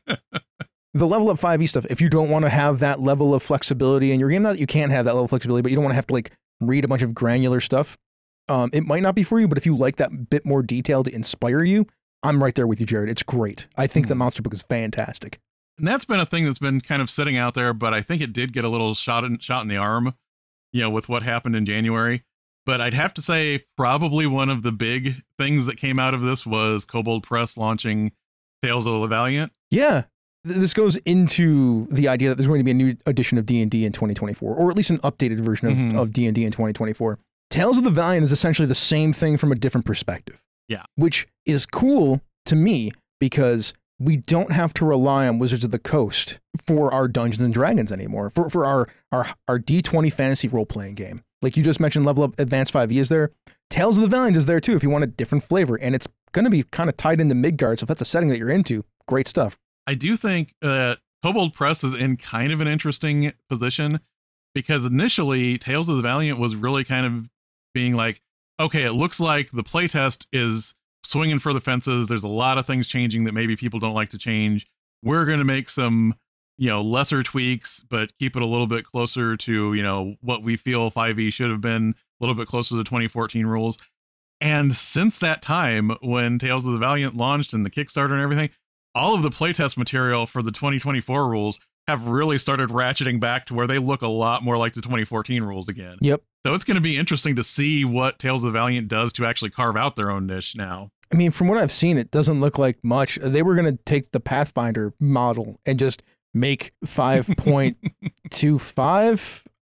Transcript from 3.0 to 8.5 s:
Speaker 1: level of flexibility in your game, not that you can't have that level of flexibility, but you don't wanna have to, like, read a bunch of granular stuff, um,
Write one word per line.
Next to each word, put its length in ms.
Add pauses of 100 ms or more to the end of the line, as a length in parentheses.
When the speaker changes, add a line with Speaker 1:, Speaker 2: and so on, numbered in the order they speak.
Speaker 1:
level 340
of 80
flexibility 720
in 80
your 100
game, 120
not 120
that 60
you 60
can't 240
have 140
that 80
level 120
of 60
flexibility, 300
but 100
you 60
don't 80
wanna 100
have 120
to, 80
like, 180 (300)
read 240
a 20
bunch 140
of 100
granular 480
stuff, 380 (500)
um, 240